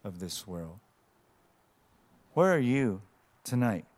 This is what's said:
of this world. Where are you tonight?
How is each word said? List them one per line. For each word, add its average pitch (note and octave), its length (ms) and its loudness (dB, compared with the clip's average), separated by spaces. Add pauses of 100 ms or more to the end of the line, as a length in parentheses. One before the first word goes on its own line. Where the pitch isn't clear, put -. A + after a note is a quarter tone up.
of F2+ 160 -10
this F#2 280 -10
world. E2+ 320 -12 (1500)
Where F3+ 200 6
are D#3 60 4
you B2 420 2 (420)
tonight? B2 420 -2 (120)